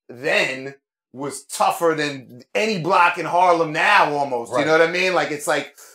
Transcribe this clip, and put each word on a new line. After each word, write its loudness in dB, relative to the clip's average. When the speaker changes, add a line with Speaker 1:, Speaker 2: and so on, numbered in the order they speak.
Speaker 1:
then -4
was -10
tougher 0
than -8
any -2
block 2
in -4
Harlem 2
now, 2
almost. -4
You 0
Speaker 2:
Right. 2
Speaker 1:
know 4
what 6
I -6
mean? 0
Like, 0
it's -8
like, -2